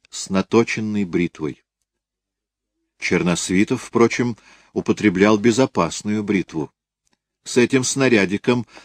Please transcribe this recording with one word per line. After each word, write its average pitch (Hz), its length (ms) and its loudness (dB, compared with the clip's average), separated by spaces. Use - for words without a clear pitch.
с - 200 -14
наточенной 107 760 0
бритвой. 82 580 -4
Черносвитов, 90 840 0
впрочем, 117 540 0
употреблял 101 640 2
безопасную 107 880 0
бритву. 82 480 -4
С - 140 -8
этим 123 260 4
снарядиком 120 800 0